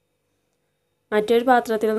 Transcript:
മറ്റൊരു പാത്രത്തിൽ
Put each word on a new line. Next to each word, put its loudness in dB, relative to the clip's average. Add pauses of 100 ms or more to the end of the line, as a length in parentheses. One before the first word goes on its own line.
(1160)
മറ്റൊരു 0
പാത്രത്തിൽ 0